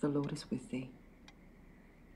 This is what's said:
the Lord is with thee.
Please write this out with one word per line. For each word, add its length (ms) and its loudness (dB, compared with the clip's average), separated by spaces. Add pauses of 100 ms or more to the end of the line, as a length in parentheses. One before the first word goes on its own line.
the 80 8
Lord 220 6
is 200 -2
with 200 0
thee. 200 0 (1300)